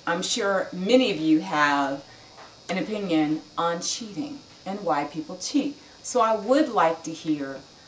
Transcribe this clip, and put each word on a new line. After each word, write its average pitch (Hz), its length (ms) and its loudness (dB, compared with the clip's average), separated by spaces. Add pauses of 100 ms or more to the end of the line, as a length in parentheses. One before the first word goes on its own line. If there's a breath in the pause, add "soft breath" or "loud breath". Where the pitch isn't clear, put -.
I'm 175 160 0
sure 196 520 0
many 214 380 4
of 160 60 -2
you 156 220 4
have 143 640 0 (680 loud breath)
an 185 80 -2
opinion 165 640 0 (160)
on 170 240 -2
cheating 240 580 -6 (260 loud breath)
and 196 180 -6
why 170 220 0
people 175 320 -10
cheat. - 400 -2 (240 loud breath)
So - 200 0
I 220 140 4
would 254 340 2
like 165 340 2
to 160 80 -8
hear, 143 480 -4 (280 loud breath)